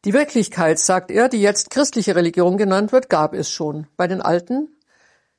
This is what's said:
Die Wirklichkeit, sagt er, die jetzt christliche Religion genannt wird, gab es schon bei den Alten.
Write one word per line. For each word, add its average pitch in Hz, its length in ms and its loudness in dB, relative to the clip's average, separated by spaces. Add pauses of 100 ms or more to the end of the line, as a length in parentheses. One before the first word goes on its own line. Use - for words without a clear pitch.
Die 196 80 -2
Wirklichkeit, 196 640 2
sagt 185 320 0
er, 240 200 2
die 233 120 -2
jetzt 202 300 0
christliche 226 440 0
Religion 175 420 2
genannt 202 340 0
wird, 254 180 2
gab 156 240 2
es 180 160 -6
schon 151 380 -8 (100)
bei 180 80 0
den 185 160 -4
Alten. 240 560 -2 (600)